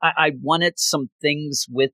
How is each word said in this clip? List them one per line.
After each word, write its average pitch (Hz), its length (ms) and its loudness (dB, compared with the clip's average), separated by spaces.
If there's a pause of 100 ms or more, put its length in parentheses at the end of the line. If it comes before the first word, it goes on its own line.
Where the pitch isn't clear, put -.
I, 160 160 2
I 156 140 4 (100)
wanted 165 360 0
some - 320 -2 (120)
things 147 480 -2
with 131 240 0